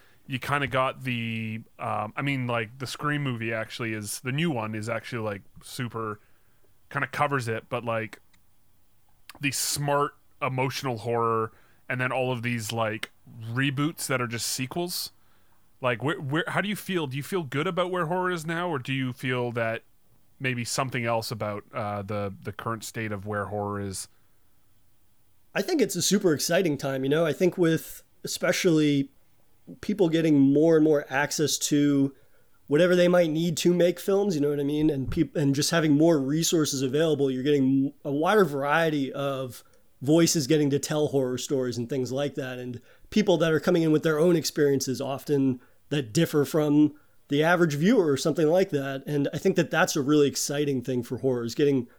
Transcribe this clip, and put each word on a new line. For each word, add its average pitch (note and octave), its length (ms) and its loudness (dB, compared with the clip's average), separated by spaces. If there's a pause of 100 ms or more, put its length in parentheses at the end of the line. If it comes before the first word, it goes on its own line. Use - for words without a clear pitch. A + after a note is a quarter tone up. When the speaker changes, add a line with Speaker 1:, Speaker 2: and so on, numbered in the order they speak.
(260)
Speaker 1:
you C3 140 -8
kinda C#3 260 -2
got C3 380 -2
the, A2+ 560 -6 (180)
um, G#2+ 380 -6
I D3 60 -6
mean, C3+ 260 -2
like, A#2 300 -4
the B2+ 100 -8
Scream D3 340 -4
movie A2+ 300 -4
actually A2 400 -6
is, G#2+ 280 -8
the B2+ 120 -6
new D#3+ 180 -2
one A2 240 -4
is G#2+ 140 -6
actually, A2+ 340 -6
like, G2+ 200 -6 (200)
super, A2+ 560 -8 (720)
kinda C#3+ 180 -4
covers C#3 380 -2
it, A2 220 -6
but, A#2 160 -6
like, A2+ 360 -6 (1200)
the C#3 120 -2
smart C#3+ 600 -2 (300)
emotional C3 560 -2
horror, A2+ 540 0 (360)
and B2+ 120 -6
then B2+ 100 -2
all B2+ 220 -2
of A#2 100 -4
these, A#2 300 -4
like, A2+ 380 -4 (420)
reboots C#3 560 -2
that C3 120 0
are B2 60 -2
just A#2 200 -6
sequels. F3 640 -6 (680)
Like, B2 220 0
where, F3+ 180 -2
where, D3+ 280 -2
how D#3 120 -2
do G3 80 -4
you G#3 60 -4
feel? F3 320 -4
Do C3 100 -10
you C#3+ 60 -6
feel F3 220 -4
good C#3+ 240 -2
about F3+ 240 -2
where F3+ 140 -2
horror F3+ 260 -2
is D#3+ 120 -6
now, E3+ 240 -4
or C#3+ 120 -4
do C3+ 120 -6
you C3 200 -2
feel B2+ 400 -4
that A2+ 300 -4 (580)
maybe B2 240 -2
something B2+ 400 -4
else A#2 260 -2
about, G#2+ 320 -6 (100)
uh, G#2 300 -6
the, G2+ 400 -4
the G#2 80 -8
current A2+ 320 -8
state A2 300 -8
of G2 140 -8
where G#2 180 -4
horror G2+ 360 -4
is? G2 280 -8 (1500)
Speaker 2:
I F#3 80 -2
think E4 180 -2
it's - 140 0
a F3 80 -2
super F#3+ 320 2
exciting E3+ 440 0
time, C3+ 260 -4
you C3+ 40 0
know? D#3+ 160 2
I D3+ 80 0
think F3 240 0
with E3 460 0 (220)
especially D#3 880 2 (680)
people G3 280 0
getting D#3 320 4
more D3 340 6
and D3+ 100 6
more D3 240 4
access C#3+ 500 -2
to C#3+ 540 2 (540)
whatever F3 300 4
they F3 100 6
might F3 240 4
need E3 280 0
to F3 140 4
make F3 280 2
films, G3 340 2
you C#3+ 60 -2
know C#3+ 100 2
what D3 80 -2
I C#3+ 60 -2
mean? D3+ 260 2
And C3+ 180 -2
peop-, D#3+ 280 0
and C#3+ 180 2
just C#3+ 160 0
having D#3+ 220 2
more D#3 260 6
resources D3 640 0
available, C#3+ 480 2
you're B2+ 140 -4
getting C#3 480 4 (120)
a D3 60 -4
wider F3+ 340 4
variety D3 680 0
of C3+ 500 -6 (400)
voices D#3+ 440 4
getting D3 240 4
to C#3 80 0
tell D3+ 300 -2
horror B2+ 300 0
stories B2+ 400 -2
and A#2+ 100 -6
things C3 240 -4
like C#3 220 -4
that. B2+ 240 -8
And B2 220 -12 (300)
people G3+ 280 2
that D#3+ 140 2
are D#3 60 2
coming E3+ 240 2
in D#3+ 80 2
with D3+ 120 4
their D#3 160 0
own E3+ 180 4
experiences C#3 640 0
often C3+ 600 0 (280)
that C3+ 240 -4
differ D#3 320 2
from D3+ 480 4 (360)
the C#3+ 140 2
average E3 320 4
viewer E3+ 380 4
or C3+ 60 2
something D#3+ 280 2
like F#3 240 4
that. C#3 360 -4
And C#3+ 260 0
I D#3 60 -6
think F#3+ 180 2
that D#3+ 140 2
that's E3+ 260 2
a D3 60 0
really C#3+ 260 6
exciting C#3+ 540 -2
thing B2 200 -2
for B2 160 -6
horror, B2 240 0
is A#2 120 -6
getting C#3 340 2 (100)